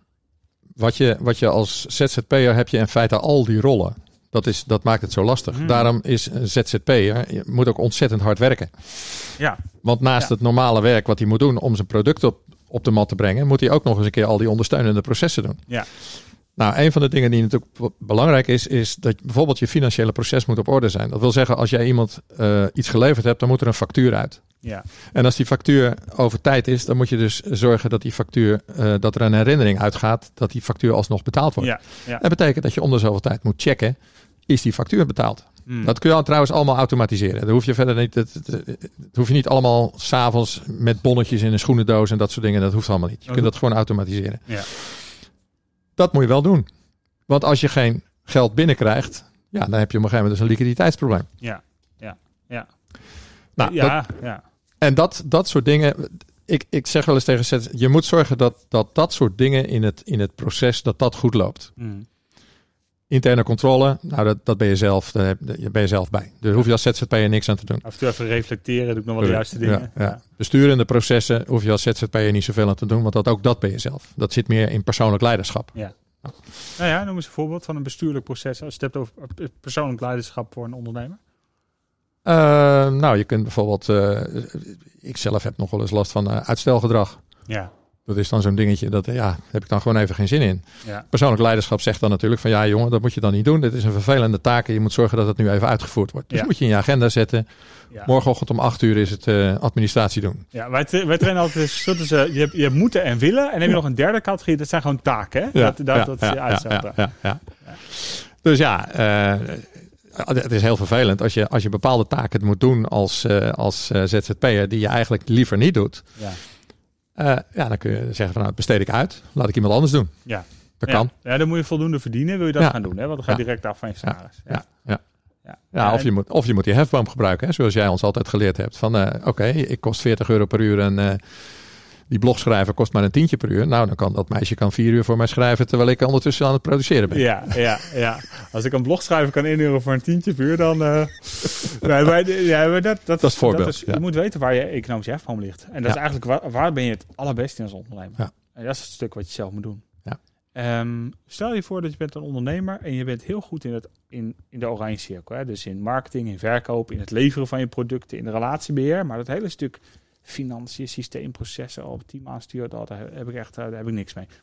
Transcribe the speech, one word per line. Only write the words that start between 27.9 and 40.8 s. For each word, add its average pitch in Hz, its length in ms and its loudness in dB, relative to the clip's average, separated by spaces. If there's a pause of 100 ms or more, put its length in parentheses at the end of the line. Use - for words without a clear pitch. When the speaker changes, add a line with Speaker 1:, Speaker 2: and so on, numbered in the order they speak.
Speaker 1:
dat 110 120 -2
die 110 100 -6
factuur, 107 480 2 (160)
eh, 107 240 2
dat 107 140 0
er 110 80 -2
een 110 120 4
herinnering 110 460 4
uitgaat 110 540 -2
dat 113 160 -2
die 120 120 -8
factuur 117 300 0
alsnog 104 300 0
betaald 147 320 0
wordt. 127 160 -2
Speaker 2:
Ja, - 100 -4 (260)
ja. 120 120 -6
Speaker 1:
Dat - 120 0
betekent 156 340 2
dat - 100 -2
je - 80 -4
om 139 80 2
de 127 80 4
zoveel 104 220 2
tijd 110 220 -2
moet - 200 -2
checken, 131 340 0 (500)
is 135 160 2
die 113 100 0
factuur 147 340 0
betaald? - 380 -2 (200)
Speaker 2:
Hmm. 120 200 -8
Speaker 1:
Dat 117 140 0
kun 160 120 4
je 160 60 6
al 156 60 4
trouwens 147 300 2
allemaal 143 240 2
automatiseren. 110 640 0
Dan 104 100 0
hoef 117 140 6
je 123 100 0
verder 127 200 2
niet, 117 200 0
dat, 113 140 0 (160)
dat, - 220 -8
dat 120 100 -10 (380)
hoef 120 140 2
je 131 60 4
niet 143 140 2
allemaal 120 480 4
's - 160 -10
avonds 120 540 2
met 117 360 0